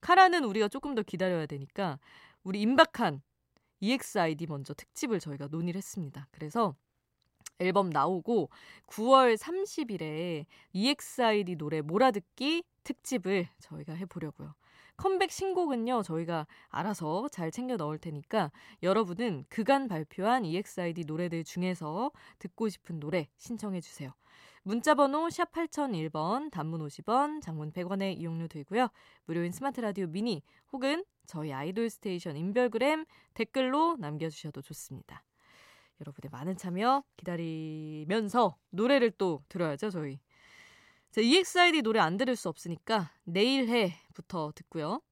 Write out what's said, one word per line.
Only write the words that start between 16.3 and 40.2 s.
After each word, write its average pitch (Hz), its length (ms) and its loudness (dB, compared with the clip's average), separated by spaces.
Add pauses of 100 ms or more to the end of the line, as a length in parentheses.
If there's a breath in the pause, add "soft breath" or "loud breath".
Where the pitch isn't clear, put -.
알아서 185 640 -4
잘 165 200 -6
챙겨 247 280 -4
넣을 151 220 -4
테니까 156 520 -4 (320 loud breath)
여러분은 190 640 0
그간 269 400 0
발표한 202 560 -2
이엑스아이디 170 600 -4
노래들 165 400 -4
중에서 180 680 -4 (280 loud breath)
듣고 220 280 -4
싶은 170 320 -8
노래 156 380 -2
신청해 208 420 -6
주세요. 139 320 -12 (560 loud breath)
문자번호 285 640 4
샵 339 240 -2
팔천일 262 560 -2
번, 190 400 -2
단문 160 320 -4
오십 151 260 -10
원, 294 320 2
장문 156 320 -8
백 175 180 -6
원의 196 260 -2
이용료 165 340 -6
들고요. 202 400 -2 (340 soft breath)
무료인 175 300 -2
스마트 262 260 -4
라디오 202 280 -4
미니 185 360 -4 (300 soft breath)
혹은 277 320 -2 (200)
저희 151 280 -8
아이돌 185 360 -4
스테이션 175 460 -6
인별그램 240 720 2 (280 soft breath)
댓글로 269 640 2
남겨주셔도 151 640 -6
좋습니다. - 640 -16 (800 soft breath)
여러분의 147 300 -14
많은 160 260 -6
참여 220 480 0 (100)
기다리면서 165 1400 -2 (140)
노래를 233 400 4
또 165 360 -2
들어야죠, 170 420 -2
저희. 151 300 -6 (920 loud breath)